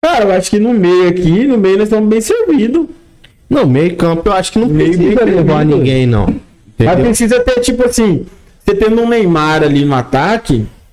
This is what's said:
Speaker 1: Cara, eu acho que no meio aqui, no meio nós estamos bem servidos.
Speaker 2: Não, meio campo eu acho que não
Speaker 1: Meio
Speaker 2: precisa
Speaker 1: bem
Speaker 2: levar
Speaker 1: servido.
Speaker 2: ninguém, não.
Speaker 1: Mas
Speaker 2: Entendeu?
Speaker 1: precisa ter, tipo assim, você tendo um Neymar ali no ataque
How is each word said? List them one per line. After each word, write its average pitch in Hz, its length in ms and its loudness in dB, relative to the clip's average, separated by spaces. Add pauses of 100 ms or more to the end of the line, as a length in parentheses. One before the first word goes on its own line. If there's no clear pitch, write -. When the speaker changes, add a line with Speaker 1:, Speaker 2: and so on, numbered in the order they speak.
Speaker 1:
Cara, 294 220 0
eu 190 60 0
acho 180 180 -2
que 208 80 0
no 233 160 0
meio 180 340 2
aqui, 180 380 0
no 262 100 0
meio 196 220 2
nós 214 100 2
estamos 214 220 0
bem 220 100 2
servidos. 311 680 -2 (600)
Speaker 2:
Não, 113 180 0
meio 156 300 0
campo 170 320 -2
eu 202 60 0
acho 185 180 -4
que 220 60 0
não 226 100 0
Speaker 1:
Meio 151 240 0
Speaker 2:
precisa 196 320 2
Speaker 1:
bem 196 120 0
Speaker 2:
levar 156 240 0
Speaker 1:
servido. 151 180 2
Speaker 2:
ninguém, 131 280 0
não. 110 200 0
Speaker 1:
Mas - 600 -6
Speaker 2:
Entendeu? - 180 0
Speaker 1:
precisa 233 340 0
ter, 254 200 0
tipo 240 240 -2
assim, 220 420 0 (380)
você 202 100 0
tendo 220 260 0
um 233 80 0
Neymar 160 540 0
ali 143 220 0
no 143 100 0
ataque 135 720 -2 (260)